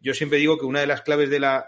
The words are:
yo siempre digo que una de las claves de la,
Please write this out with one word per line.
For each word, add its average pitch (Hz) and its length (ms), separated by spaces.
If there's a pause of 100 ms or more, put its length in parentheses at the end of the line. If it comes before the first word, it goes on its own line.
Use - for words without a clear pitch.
yo 135 140
siempre 147 240
digo 147 200
que 135 80
una 139 140
de 143 60
las 143 160
claves 147 280
de 143 100
la, 135 280